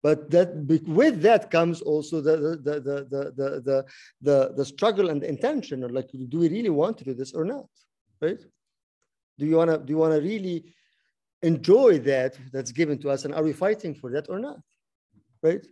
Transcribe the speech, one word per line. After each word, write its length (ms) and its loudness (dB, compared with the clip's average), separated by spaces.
But 300 0
that 340 2
be-, 220 2
with 340 4
that 300 4
comes 300 0
also 400 -2
the, 160 2
the, 200 -2
the, 220 -4
the, 240 -6
the, 260 -6
the, 240 0
the, 360 2
the 80 -2
struggle 460 0
and 100 -4
the 80 -6
intention, 540 -4
or, 60 -8
like, 200 -6
do 100 -4
we 100 4
really 220 -2
want 280 0
to 40 -20
do 100 -8
this 200 -10
or 120 -4
not, 220 -8
right? 220 -4
Do 80 -4
you 120 4
wanna, 200 4
do 160 -8
you 40 0
wanna 240 2
really 520 -6
enjoy 580 6
that 380 0
that's 180 -8
given 260 -2
to 120 -6
us, 160 -2
and 100 -8
are 80 0
we 80 0
fighting 420 -4
for 160 -14
that 200 -6
or 100 -8
not, 220 -10
right? 300 0